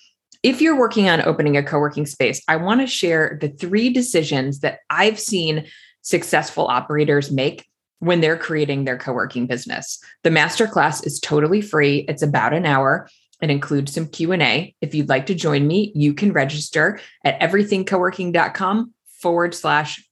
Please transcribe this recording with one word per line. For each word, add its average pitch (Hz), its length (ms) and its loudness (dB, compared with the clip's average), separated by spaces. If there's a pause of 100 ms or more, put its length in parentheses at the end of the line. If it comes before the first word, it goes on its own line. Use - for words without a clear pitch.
(420)
If 262 180 2
you're 311 180 4
working 220 300 4
on 165 140 4
opening 151 340 2
a 143 60 4
co-working 147 420 -2
space, - 420 -2
I 160 100 2
want 202 260 2
to 262 40 0
share 160 540 0
the 147 80 -4
three 196 400 -2
decisions 147 720 0
that - 200 -4 (100)
I've 202 280 2
seen 156 460 -2 (380)
successful 160 640 0
operators 143 640 0
make 139 360 -2 (340)
when 170 200 2
they're 160 160 2
creating 143 480 -2
their 127 140 -4
co-working 123 480 -4
business. - 520 -8 (240)
The 165 60 2
masterclass 160 800 2
is - 120 -6
totally 156 440 0
free. 147 480 2
It's 147 100 -8
about 143 320 2
an 170 140 0
hour. 139 420 2 (340)
It 156 80 0
includes 143 420 -2
some 165 140 -4
Q 165 260 -4
and 175 100 0
A. 135 380 0
If 147 140 -6
you'd 147 140 0
like 135 180 0
to 196 80 -2
join 147 320 0
me, 208 280 0
you 147 200 2
can 202 180 2
register 156 680 -2 (240)
at 143 180 0
everything 196 420 0
co 190 140 0
working 180 340 -2
dot 170 220 2
com 208 400 -2 (260)
forward 170 340 0
slash 151 580 -2